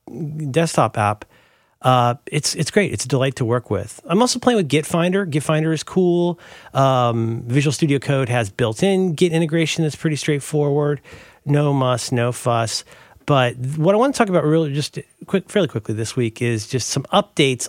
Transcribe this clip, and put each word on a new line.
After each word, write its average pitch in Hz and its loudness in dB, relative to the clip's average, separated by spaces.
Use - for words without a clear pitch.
desktop 147 0
app. 104 -2
Uh, 123 2
it's, - -4
it's 165 -2
great. 175 0
It's - -6
a - -10
delight 135 0
to 127 -2
work 117 -2
with. 98 -6
I'm 180 2
also 254 0
playing 240 2
with 180 0
Git 143 2
Finder. 180 0
Git 147 -2
Finder 156 2
is 151 -4
cool. 175 2
Um, 120 2
Visual 139 2
Studio 143 0
Code 135 0
has 120 0
built-in 185 0
Git 170 2
integration 165 0
that's 151 -2
pretty 156 -2
straightforward. 147 -2
No 143 2
muss, 127 0
no 120 0
fuss. 117 -2
But 127 2
what 151 0
I - 4
wanna 262 2
talk 220 2
about 175 2
really 151 2
just 147 -6
quick, - -2
fairly 190 2
quickly 110 -4
this 110 -6
week 117 -2
is 117 -2
just - -4
some 143 -2
updates 143 0